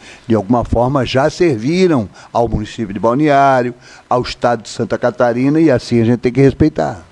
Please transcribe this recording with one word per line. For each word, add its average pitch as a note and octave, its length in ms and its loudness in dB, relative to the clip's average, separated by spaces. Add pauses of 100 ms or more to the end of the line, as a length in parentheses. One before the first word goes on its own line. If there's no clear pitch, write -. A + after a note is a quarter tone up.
(280)
De A2+ 60 0
alguma A2 320 0
forma B2 400 0
já C3 240 0
serviram D3+ 800 0 (240)
ao A#2 140 0
município G#2+ 460 -6
de G2+ 60 -6
Balneário, C3 760 2 (340)
ao B2 140 0
estado A#2 400 -4
de - 60 -18
Santa A2 280 -6
Catarina, B2 600 0
e D#3+ 100 4
assim A#2+ 320 0
a A2+ 40 2
gente A#2 140 2
tem B2 120 -2
que B2+ 100 2
respeitar. D3 720 0